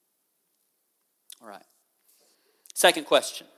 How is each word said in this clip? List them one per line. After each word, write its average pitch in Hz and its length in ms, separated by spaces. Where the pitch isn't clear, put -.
All 117 60
right. 101 160
Second 165 280
question. - 380